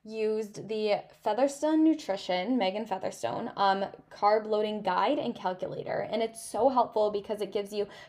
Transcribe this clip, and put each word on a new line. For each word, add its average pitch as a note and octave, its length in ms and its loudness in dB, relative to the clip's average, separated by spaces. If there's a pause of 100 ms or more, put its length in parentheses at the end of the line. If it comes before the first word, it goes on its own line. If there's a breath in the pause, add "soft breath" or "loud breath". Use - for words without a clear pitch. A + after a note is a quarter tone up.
used G#3+ 640 -4
the G#3+ 320 0 (200)
Featherstone C#4 640 2
Nutrition, G#3+ 720 0
Megan G3+ 280 0
Featherstone, A3 720 -6
um, G3 260 4 (260)
carb G#3+ 380 2
loading G#3+ 340 0
guide G3+ 380 0
and A#3+ 160 -4
calculator. - 760 -4
And A3 140 -2
it's A3+ 180 -6
so A#3 280 2
helpful A3 420 2
because G3+ 300 -6
it F#3+ 100 -4
gives G3+ 220 -4
you, G3+ 120 -2 (240 loud breath)